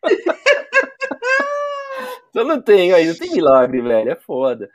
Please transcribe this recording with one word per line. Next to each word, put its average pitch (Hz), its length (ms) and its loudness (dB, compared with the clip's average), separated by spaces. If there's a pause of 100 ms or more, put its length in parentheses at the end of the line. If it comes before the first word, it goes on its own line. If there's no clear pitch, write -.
<laughs> 539 2250 -4
Então - 140 -2
não 294 160 -2
tem, 190 320 4
aí 165 140 4
não 165 80 -4
tem 349 180 -10
milagre, 131 480 4
velho. 120 300 0
É 156 40 -4
foda. 127 600 -6